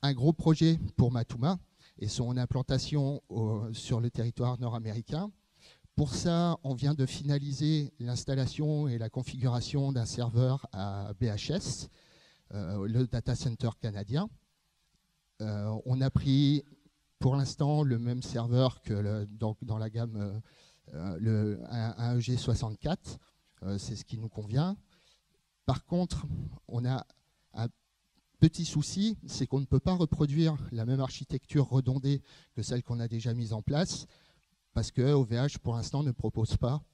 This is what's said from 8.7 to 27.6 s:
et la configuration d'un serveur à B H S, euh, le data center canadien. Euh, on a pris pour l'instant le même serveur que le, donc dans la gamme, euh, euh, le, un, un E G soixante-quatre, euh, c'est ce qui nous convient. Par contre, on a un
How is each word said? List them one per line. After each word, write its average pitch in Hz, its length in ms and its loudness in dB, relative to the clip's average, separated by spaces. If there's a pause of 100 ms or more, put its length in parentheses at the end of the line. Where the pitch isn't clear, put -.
et 120 120 0
la 113 100 -4
configuration 131 840 -2
d'un 123 140 0
serveur 120 680 0
à 101 460 -6
B 123 60 0
H 104 280 -2
S, - 360 -4 (640)
euh, 98 340 -4
le 117 220 2
data 123 260 -2
center 117 360 -2 (100)
canadien. 110 480 -2 (1120)
Euh, 107 320 -2 (120)
on 127 140 2
a 135 100 2
pris 139 520 4 (560)
pour 131 160 2
l'instant 147 480 0
le 127 160 2
même 123 240 -2
serveur 123 600 2
que 113 120 -4
le, 104 320 -2
donc 107 380 -4
dans 110 140 -4
la 110 120 -4
gamme, 117 260 -6
euh, 101 220 -4 (560)
euh, 87 240 -6
le, 107 500 2
un, 113 280 -4
un 120 200 0
E 123 40 2
G 123 160 0
soixante-quatre, - 840 -2 (460)
euh, 98 120 -2
c'est 107 200 -6
ce - 80 -12
qui - 140 -10
nous 110 100 -8
convient. 127 480 -2 (880)
Par - 200 0
contre, - 420 -2 (420)
on 120 160 -2
a 127 200 0 (500)
un 117 140 -2 (680)